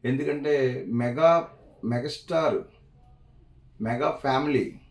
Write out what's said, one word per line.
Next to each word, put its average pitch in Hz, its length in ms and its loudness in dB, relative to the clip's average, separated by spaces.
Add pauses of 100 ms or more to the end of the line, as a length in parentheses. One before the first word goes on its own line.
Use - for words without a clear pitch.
ఎందుకంటే 139 800 0
మెగా, 123 640 2 (360)
మెగాస్టార్, 123 720 -2 (1200)
మెగా 123 400 -2
ఫ్యామిలీ 135 580 0 (100)